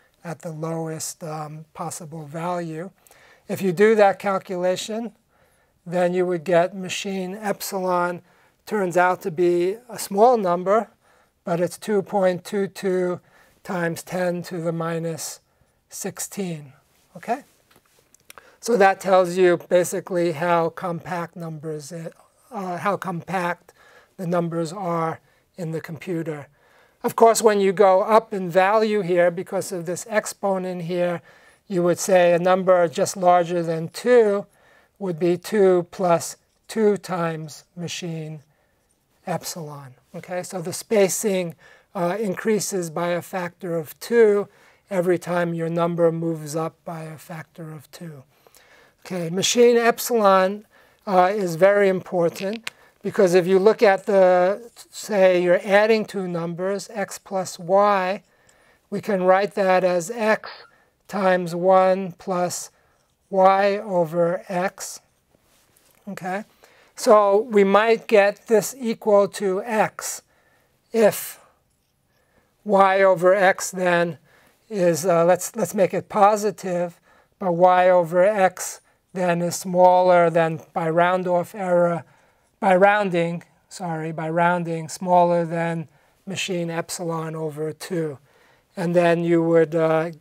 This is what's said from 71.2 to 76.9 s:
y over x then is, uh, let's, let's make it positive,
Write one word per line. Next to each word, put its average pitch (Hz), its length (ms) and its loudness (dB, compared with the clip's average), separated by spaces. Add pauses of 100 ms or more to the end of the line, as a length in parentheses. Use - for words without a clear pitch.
y 196 380 4
over 185 340 4
x 190 340 2
then 175 480 0 (520)
is, 175 360 0
uh, 170 200 2
let's, 175 320 0
let's 202 180 -4
make 190 180 0
it 180 140 -6
positive, 196 920 0 (360)